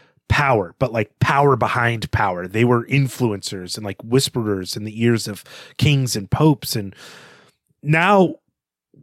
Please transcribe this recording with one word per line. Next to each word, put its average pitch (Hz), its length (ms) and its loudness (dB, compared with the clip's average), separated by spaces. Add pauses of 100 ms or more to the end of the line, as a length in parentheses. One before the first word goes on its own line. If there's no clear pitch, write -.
(280)
power, 120 500 0
but, 127 140 -2
like, 113 280 -4
power 143 360 2
behind 117 540 -2
power. 92 360 -2
They 107 180 0
were 120 220 2
influencers 110 880 -4
and, 110 80 -12
like, 101 180 -10
whisperers 113 720 -2
in 104 80 -10
the 110 180 -6
ears 117 260 0
of 101 160 -14 (320)
kings 135 400 2
and 101 140 -8
popes. - 460 2
And 98 180 -8 (880)
now 175 540 4 (680)